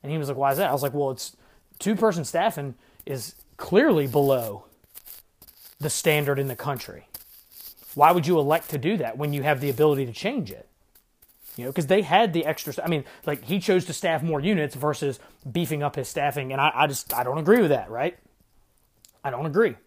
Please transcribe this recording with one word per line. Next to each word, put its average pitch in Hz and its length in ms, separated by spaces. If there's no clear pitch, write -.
And 139 80
he 160 80
was 139 80
like, 135 100
"Why 139 140
is 143 80
that?" 185 100
I 131 40
was 139 100
like, 131 100
"Well, 143 160
it's - 260
two-person 190 460
staffing 160 500
is 131 300
clearly 185 500
below 123 580
the 147 100
standard 147 500
in 139 80
the 123 80
country. - 520
Why 151 160
would 170 160
you 170 120
elect 151 300
to 151 80
do 175 200
that 117 200
when 147 160
you 139 100
have 139 180
the 143 80
ability 139 360
to 117 80
change 190 380
it?" - 160
You 123 100
know, 135 60
'cause 151 160
they 190 160
had 180 300
the 165 120
extra 151 280
st-, - 120
I 165 40
mean, 151 160
like, 151 200
he 190 140
chose 185 260
to 160 80
staff 160 280
more 151 200
units 160 340
versus 143 440
beefing 151 320
up 147 140
his 131 140
staffing. 139 420
And 135 80
I, 151 160
I 147 120
just, - 260
I 123 100
don't 127 140
agree 196 240
with 165 80
that, 113 200
right? 135 280
I 139 80
don't 127 140
agree. 160 300